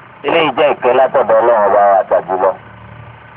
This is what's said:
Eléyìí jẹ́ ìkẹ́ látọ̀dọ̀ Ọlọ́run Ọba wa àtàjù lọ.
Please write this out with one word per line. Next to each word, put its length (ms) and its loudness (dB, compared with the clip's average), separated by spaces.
Eléyìí 320 -2
jẹ́ 200 0
ìkẹ́ 220 -2
látọ̀dọ̀ 460 0
Ọlọ́run 260 2
Ọba 160 0
wa 180 4
àtàjù 400 -2
lọ. 120 0